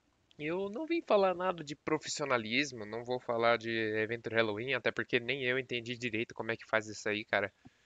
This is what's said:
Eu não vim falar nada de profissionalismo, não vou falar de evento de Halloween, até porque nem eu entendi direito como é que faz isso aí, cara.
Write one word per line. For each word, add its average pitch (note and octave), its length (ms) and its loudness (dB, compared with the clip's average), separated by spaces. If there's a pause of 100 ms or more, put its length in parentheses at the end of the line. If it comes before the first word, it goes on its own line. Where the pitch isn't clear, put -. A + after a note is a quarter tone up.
(380)
Eu F3+ 320 -4
não C#4 160 -6
vim E4 160 -2
falar F#3+ 320 4
nada F3+ 280 -2
de D3 140 -10
profissionalismo, B2+ 1080 0
não A2+ 180 -6
vou B2+ 160 -2
falar A#2 380 4
de A2+ 120 -4
evento A2 600 0
de A2 40 -4
Halloween, A2+ 380 2
até A#2+ 180 0
porque A#2+ 300 0
nem B2+ 240 -4
eu B2+ 140 2
entendi A#2+ 360 -4
direito A#2 400 -4
como A2+ 180 -4
é A2+ 40 -2
que - 80 -14
faz A2 220 0
isso G#2+ 200 -8
aí, G#2+ 160 0
cara. G2+ 300 0 (340)